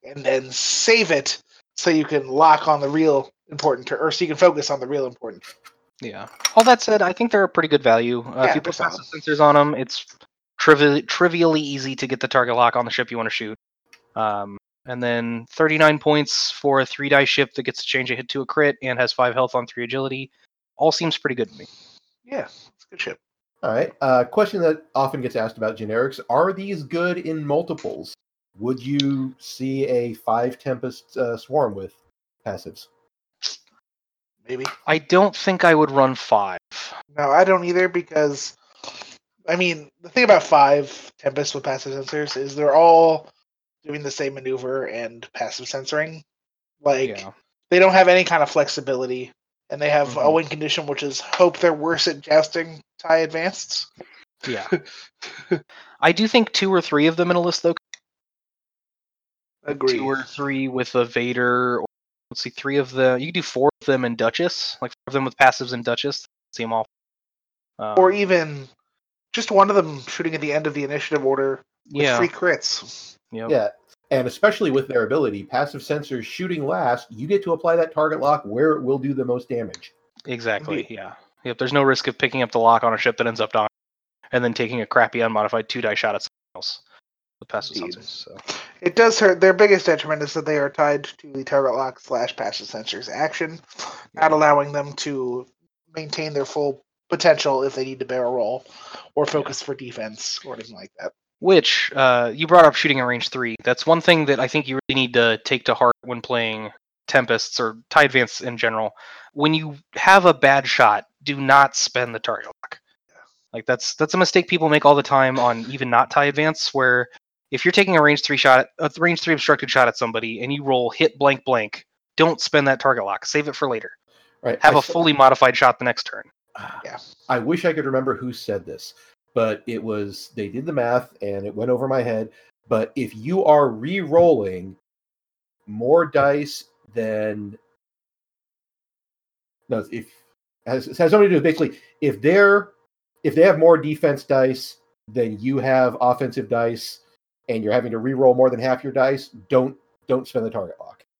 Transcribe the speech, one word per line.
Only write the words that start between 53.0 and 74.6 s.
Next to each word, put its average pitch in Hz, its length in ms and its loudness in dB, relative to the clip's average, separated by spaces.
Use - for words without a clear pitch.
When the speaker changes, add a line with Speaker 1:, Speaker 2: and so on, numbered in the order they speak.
Speaker 1:
advanced. 165 680 -4
Speaker 2:
Yeah. 107 180 -8
Speaker 1:
<laughs> - 500 -8
Speaker 2:
I 160 120 4
do 202 140 0
think 220 260 2
two 196 200 0
or 180 100 4
three 151 240 2
of 165 100 2
them 175 140 0
in 175 60 2
a 175 40 2
list, 175 220 -4
though. 170 120 2
Speaker 1:
Agreed. 139 340 -2
Speaker 2:
Two 135 100 -4
or 135 140 -4
three 135 460 -6
with 127 260 -6
a 123 100 2
Vader, 123 760 -2
or, - 60 -8
let's - 120 -12
see, 123 80 -10
three 139 280 -4
of 131 120 -2
the, 131 300 2
you 143 60 -6
could 165 80 -12
do 175 80 -2
four 135 280 0
of - 60 -8
them 127 180 0
in 117 120 -4
Duchess, - 640 -4
like, 123 120 -8
four - 160 -20
of 135 40 -10
them 135 120 -2
with 123 120 -8
passives 127 380 2
in 120 80 -8
Duchess, 123 420 -6
seem 113 200 -8
awful. 113 140 -4
Um, 107 200 -2
Speaker 1:
Or 185 140 6
even 165 560 -2
just - 180 -6
one 196 180 6
of 202 80 2
them 156 260 0
shooting 160 320 -8
at 156 60 -8
the 147 120 -4
end 151 140 -2
of 147 80 -4
the 143 100 -4
initiative 143 400 -4
order 135 380 0
with 143 120 -2
Speaker 2:
Yeah. 131 120 2
Speaker 1:
free 117 120 2
crits. - 880 -6
Speaker 2:
Yep. 113 180 -10
Speaker 3:
Yeah, 117 180 0
and 131 160 0
especially 202 440 0